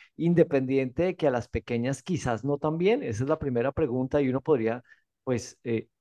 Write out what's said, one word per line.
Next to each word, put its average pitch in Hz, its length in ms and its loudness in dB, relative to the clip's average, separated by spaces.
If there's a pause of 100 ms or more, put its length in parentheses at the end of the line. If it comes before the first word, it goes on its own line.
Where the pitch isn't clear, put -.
(160)
independiente 139 880 2
de 180 120 0
que 160 120 0
a 135 40 4
las 120 160 -2
pequeñas 123 560 -4
quizás 123 400 -2
no 143 160 -2
tan 156 180 -2
bien? 214 240 2
Esa 117 220 -4
es 139 60 0
la 156 100 0
primera 127 320 0
pregunta 131 500 0
y 135 80 2
uno 131 120 -2
podría, 117 420 0 (400)
pues, - 400 -4
eh, 117 240 -4 (140)